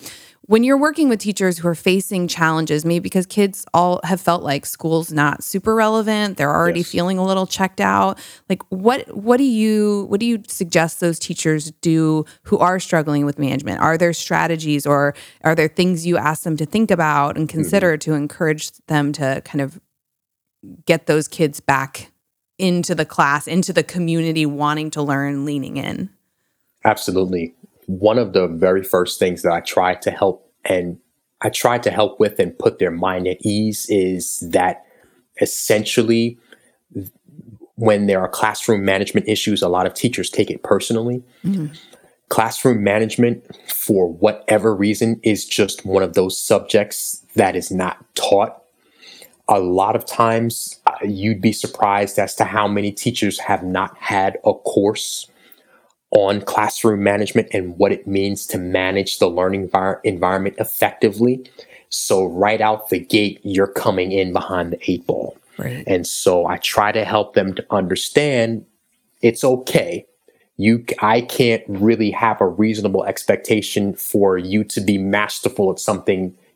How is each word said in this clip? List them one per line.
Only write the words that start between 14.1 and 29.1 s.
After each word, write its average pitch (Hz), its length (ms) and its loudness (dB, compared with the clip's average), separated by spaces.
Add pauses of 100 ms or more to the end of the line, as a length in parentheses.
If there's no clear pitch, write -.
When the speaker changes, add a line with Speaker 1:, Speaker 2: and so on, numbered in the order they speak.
Speaker 1:
strategies 160 760 -2
or 143 280 2 (300)
are 160 100 4
there 156 140 2
things 180 360 0
you 170 120 0
ask 156 260 -2
them 160 140 -2
to 156 100 -4
think 220 240 0
about 151 460 2
and 156 120 -2
consider 175 440 2
Speaker 2:
Mm-hmm. 156 180 -4
Speaker 1:
to 156 40 2
encourage 156 580 -2 (160)
them 147 240 2
to 135 320 -2
kind - 160 -6
of 135 180 -6 (1080)
get 165 200 2
those 151 220 2
kids 147 320 -2
back - 500 -4 (480)
into 180 360 0
the 160 100 0
class, 147 420 0
into 180 260 0
the 156 120 2
community, 165 600 0
wanting 147 460 -2
to 151 100 -4
learn, 143 420 -2
leaning 147 320 -6
in? - 340 -6 (760)
Speaker 2:
Absolutely. 92 680 0 (320)
One 104 320 2
of 104 140 0
the 92 140 2
very 92 380 0
first 90 340 -2